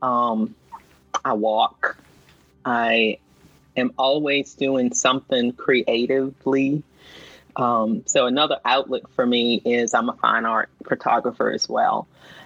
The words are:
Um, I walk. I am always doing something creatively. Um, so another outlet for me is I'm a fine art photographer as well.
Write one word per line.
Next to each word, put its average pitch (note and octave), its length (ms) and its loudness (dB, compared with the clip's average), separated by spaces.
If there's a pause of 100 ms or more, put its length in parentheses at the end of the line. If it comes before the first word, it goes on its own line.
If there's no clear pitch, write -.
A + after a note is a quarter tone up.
Um, A#2+ 520 0 (680)
I C3 100 -2
walk. A2 640 -2 (640)
I A#2 540 0 (580)
am B2+ 220 -2
always C#3 560 0
doing C3 400 0
something B2+ 600 0
creatively. C3+ 1300 0 (720)
Um, A2+ 500 0
so B2+ 220 2
another D3 380 0
outlet C3 380 0 (120)
for B2+ 100 2
me A#2+ 380 2
is A#2+ 300 0
I'm A#2+ 160 0
a A2+ 40 -4
fine A2+ 320 0
art A2+ 240 -2 (180)
photographer A#2 640 0
as - 180 -4
well. A2+ 380 0 (380)